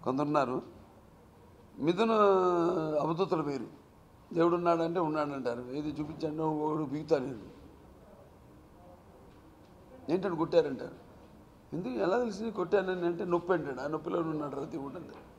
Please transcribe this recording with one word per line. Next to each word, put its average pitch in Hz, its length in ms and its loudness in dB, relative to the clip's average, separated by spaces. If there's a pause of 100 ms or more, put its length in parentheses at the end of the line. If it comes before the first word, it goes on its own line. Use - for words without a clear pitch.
కొందరున్నారు, 135 580 2 (1160)
మిథున 180 320 2 (880)
అవధూతలు 165 420 0
వేరు. 139 240 -4 (680)
దేవుడు 170 200 6
ఉన్నాడంటే 170 460 2
ఉన్నాడంటారు, 143 600 -2
ఏది 139 280 -6 (120)
చూపించండి 156 420 -4
ఒకడు 156 420 0
బీగుతారు, 147 400 0 (3000)
ఏంటని 180 240 -2
కొట్టారంటారు, 156 580 2 (800)
ఎందుకు 185 220 -4
ఎలా 196 240 2
తెలిసింది 220 320 -2
కొట్టానని 185 560 2
అంటే 170 180 0
నొప్పి 175 280 2
అంటాడు, 139 280 0
ఆ 135 60 -4
నొప్పిలో 160 340 -2
ఉన్నాడు 151 360 -2
రా 139 80 -4
దేవుడు 143 300 -8
అంటాడు. - 340 -14 (100)